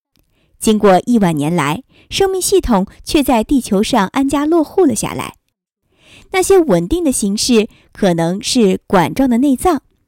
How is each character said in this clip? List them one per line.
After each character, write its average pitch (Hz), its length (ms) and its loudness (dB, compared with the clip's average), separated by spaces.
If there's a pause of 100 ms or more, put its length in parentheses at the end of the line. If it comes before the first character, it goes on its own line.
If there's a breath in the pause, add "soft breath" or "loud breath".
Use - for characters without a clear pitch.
(600)
经 220 180 0
过 190 280 4
亿 240 120 2
万 170 180 2
年 147 160 -2
来， 160 300 -2 (260 soft breath)
生 381 220 -2
命 370 100 -4
系 370 200 0
统 202 260 0 (160 soft breath)
却 302 200 0
在 240 200 0
地 262 180 -2
球 202 220 0
上 220 260 0
安 277 200 -2
家 294 180 -2
落 330 160 2
户 359 240 0
了 240 80 0
下 - 180 -8
来。 - 220 -12 (960 soft breath)
那 - 100 -2
些 381 180 4
稳 185 280 2
定 339 160 -4
的 302 80 0
形 208 260 -2
式 220 320 0 (240 soft breath)
可 185 220 0
能 170 260 -2
是 202 460 0
管 165 260 0
状 262 160 0
的 233 100 0
内 269 180 0
脏， 330 260 -2 (260)